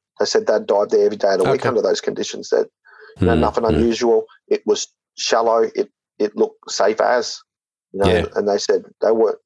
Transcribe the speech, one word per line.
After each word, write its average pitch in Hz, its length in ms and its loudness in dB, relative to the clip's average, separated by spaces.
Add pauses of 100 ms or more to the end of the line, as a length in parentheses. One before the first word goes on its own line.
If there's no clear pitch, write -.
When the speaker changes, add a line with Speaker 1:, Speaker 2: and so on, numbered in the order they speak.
(180)
Speaker 1:
They 104 80 -2
said 107 200 0
they'd 107 200 0
dive 104 240 0
there 104 160 4
every 104 100 -2
day 98 180 0
of 90 40 0
the - 60 2
week 131 160 0
Speaker 2:
Okay. 120 80 -2
Speaker 1:
under 113 140 0
those - 180 0
conditions. 107 500 -8
That, - 180 0 (520)
you 92 60 2
know, 85 100 2
Speaker 2:
Mm, 80 40 2
Speaker 1:
nothing 113 240 -2
Speaker 2:
mm. 95 100 2
Speaker 1:
unusual. 113 520 2 (220)
It - 180 -2
was 208 220 -2 (280)
shallow. 113 580 2
It, - 160 -4 (280)
it 104 180 -2
looked - 340 -2
safe 107 300 0
as, 113 400 -2 (520)
you 95 80 -4
know, 92 100 2
Speaker 2:
Yeah. 98 240 0
Speaker 1:
and 104 140 -2
they 101 100 2
said 95 260 -2 (160)
they 107 120 2
weren't, 110 340 0